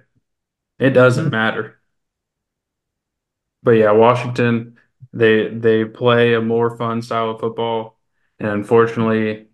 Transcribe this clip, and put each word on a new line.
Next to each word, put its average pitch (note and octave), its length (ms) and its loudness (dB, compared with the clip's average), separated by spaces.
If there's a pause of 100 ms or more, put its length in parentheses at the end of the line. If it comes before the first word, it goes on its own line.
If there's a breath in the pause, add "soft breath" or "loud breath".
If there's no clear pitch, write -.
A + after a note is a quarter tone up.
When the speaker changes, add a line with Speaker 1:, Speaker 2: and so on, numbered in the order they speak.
(800)
Speaker 1:
It C3 120 0
doesn't B2+ 360 2
Speaker 2:
Mm-hmm. C#3 40 -2
Speaker 1:
matter. A2 500 -6 (1800)
But B2 100 2
yeah, G#2+ 200 4
Washington, A#2+ 840 0 (360 soft breath)
they, A2 360 2
they A2 360 0
play A#2+ 500 0
a A2+ 60 -2
more A#2 360 -4
fun A#2 240 -6
style A#2 300 -6
of A2 100 -12
football, A2+ 580 -8 (400)
and G#2+ 100 -6
unfortunately, A2 1040 0